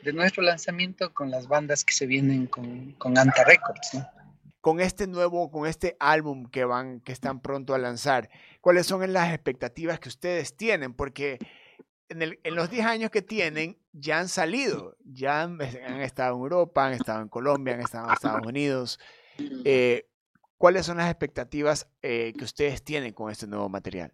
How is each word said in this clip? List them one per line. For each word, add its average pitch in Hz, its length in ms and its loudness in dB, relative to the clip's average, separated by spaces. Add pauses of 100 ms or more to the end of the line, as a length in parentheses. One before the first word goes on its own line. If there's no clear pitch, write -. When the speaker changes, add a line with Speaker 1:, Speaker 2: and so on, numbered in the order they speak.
Speaker 1:
de 147 120 -4
nuestro 185 300 2
lanzamiento 175 680 0
con 139 160 -4
las 127 200 -4
bandas 147 340 2
que - 100 0
se - 120 0
vienen 135 420 2
con, 127 460 -8
con 127 240 0
Anta 131 260 8
Records, - 500 6
¿no? 131 160 -6 (520)
Speaker 2:
Con 160 180 4
este 185 280 0
nuevo, 175 440 0
con 151 160 -4
este 160 320 -4
álbum 147 460 2
que 127 180 -2
van, 123 380 -2
que - 100 -14
están 131 300 -6
pronto 139 340 -4
a - 20 2
lanzar, 123 520 0 (320)
¿cuáles 175 260 6
son 190 240 -2
las 170 220 2
expectativas 156 680 -4
que - 80 -16
ustedes 170 480 -4
tienen? 175 380 -2
Porque 139 440 -6 (720)
en 165 140 -10
el, 160 240 -6
en 165 100 -4
los 170 160 -2
diez 226 140 -2
años 226 260 -2
que 208 100 0
tienen, 165 560 -4 (140)
ya 151 280 -2
han 180 100 -4
salido, 175 760 -2
ya 135 380 -2
han, 170 200 -6
han 127 400 -8
estado 127 320 -2
en 123 80 -6
Europa, 156 460 2
han 131 60 0
estado 113 280 -4
en 110 60 -10
Colombia, 131 460 0
han 120 80 -4
estado 117 260 -8
en 113 60 2
Estados 110 340 -2
Unidos. 131 520 -4 (680)
Eh, 127 420 4 (580)
¿cuáles 180 220 6
son 170 100 -4
las 170 140 0
expectativas, 147 760 -2 (140)
eh, 117 340 -2
que - 80 -10
ustedes 139 380 -2
tienen 139 320 -6
con 107 160 -10
este 107 160 -10
nuevo 101 240 -4
material? 95 440 -8